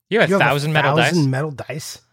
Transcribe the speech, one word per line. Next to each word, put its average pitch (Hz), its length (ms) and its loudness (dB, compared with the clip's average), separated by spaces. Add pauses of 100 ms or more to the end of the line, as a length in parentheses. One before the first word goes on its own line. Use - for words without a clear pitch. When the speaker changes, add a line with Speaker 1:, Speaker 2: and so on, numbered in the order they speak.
(100)
Speaker 1:
You 220 100 2
have 160 80 2
a 180 40 -2
Speaker 2:
You 196 60 4
have 127 80 2
Speaker 1:
thousand 147 280 0
metal 147 220 2
dice? 156 160 2
Speaker 2:
thousand 151 180 2
metal 143 200 -4
dice? - 520 -14 (100)